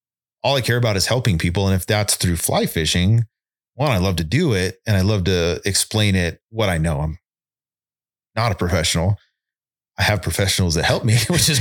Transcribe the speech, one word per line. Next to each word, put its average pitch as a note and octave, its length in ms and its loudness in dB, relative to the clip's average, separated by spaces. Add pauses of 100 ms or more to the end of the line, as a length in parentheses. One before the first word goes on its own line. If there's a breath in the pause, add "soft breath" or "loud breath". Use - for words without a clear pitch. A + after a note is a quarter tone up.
(420)
All C#3 140 2
I C3 60 0
care A#2+ 160 0
about A2+ 180 2
is F2+ 100 -2
helping A#2 300 0
people. F2+ 300 0
And F#2+ 100 2
if F2+ 100 -2
that's G#2 300 0
through F2 200 0
fly G#3 300 -2
fishing, F2+ 600 2 (480)
one, C#3+ 180 -2
I G2 60 2
love F2+ 180 0
to E2 80 -2
do B2 300 0
it F#2 320 -2
and G#2 100 2
I F#2 60 2
love G2 220 0
to F2 400 0
explain G2+ 520 0
it, F2 320 -2
what A2 200 -4
I F2 100 0
know. D#2 220 -2
I'm D#2 180 -4 (1160)
not A2+ 160 0
a F#2 40 -2
professional. F2 600 0 (840 soft breath)
I F#2 60 -2
have G2+ 180 0
professionals F2 520 -2
that D#2+ 100 0
help D#3 200 -2
me, A#2 180 2
<laughs> - 60 -4
which D#3 200 2
is C#3+ 120 0